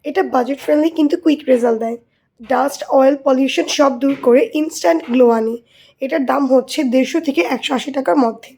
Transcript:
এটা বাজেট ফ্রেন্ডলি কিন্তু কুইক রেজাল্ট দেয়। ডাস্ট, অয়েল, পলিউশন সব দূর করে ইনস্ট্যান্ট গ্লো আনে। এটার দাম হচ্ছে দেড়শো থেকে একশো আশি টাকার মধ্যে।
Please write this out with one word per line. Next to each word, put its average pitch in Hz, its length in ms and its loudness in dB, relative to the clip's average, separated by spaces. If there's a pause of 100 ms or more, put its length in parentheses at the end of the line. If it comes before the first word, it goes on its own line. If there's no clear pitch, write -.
এটা 302 200 -2
বাজেট 254 400 -2
ফ্রেন্ডলি 302 260 2
কিন্তু 320 340 0
কুইক 294 240 2
রেজাল্ট 233 320 2
দেয়। 233 180 -6 (440)
ডাস্ট, 262 480 -2
অয়েল, 269 260 4 (120)
পলিউশন 269 400 0 (100)
সব 277 220 4
দূর 277 160 0 (100)
করে 254 160 6 (120)
ইনস্ট্যান্ট 320 480 -2 (100)
গ্লো 247 180 4
আনে। 226 260 -2 (460)
এটার 269 240 -4
দাম 269 180 0 (100)
হচ্ছে 262 300 0
দেড়শো 262 440 0
থেকে 285 140 -2
একশো - 360 -4
আশি 269 140 -8
টাকার 277 340 0
মধ্যে। 226 320 -8